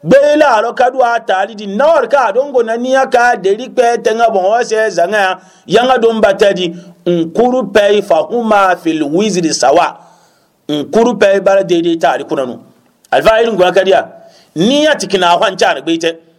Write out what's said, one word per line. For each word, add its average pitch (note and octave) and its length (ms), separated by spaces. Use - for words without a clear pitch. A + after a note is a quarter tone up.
Be G3 140
laalo A#3+ 380
ka B3+ 160
du C4 120
a A#3 180
taali G#3 360
din, G3+ 220
na C4 80
war D#4 220
ka B3 240
dongo C4 320
na A3+ 120
niya C4 360
ka A#3+ 240
deri G#3 340
kpe A#3 340
te A3 100
nga A3+ 160
boŋo G3+ 340
se A3 260
zaŋa F3+ 280
ya, F#3+ 220
yaŋa B3 340
don A3+ 180
bata G3+ 340
di, F3 200
nkuru G3+ 680
pey G#3 300
fa F3 140
huma G#3 460
fil D#3+ 280
wizri E3+ 500
sawa. C#3 440
Nkuru G3 520
pey G3 200
bara G3 240
daidai E3+ 340
taali D3+ 260
kuna C#3+ 220
no. A#2+ 140
Alfa G#3+ 300
irin A#3 140
guna F3+ 160
kadiya, F#3 360
niya C#4 400
tikina F#3 420
hwan G3 180
ca F#3 180
na C3+ 80
gbe E3 180
te. E3 180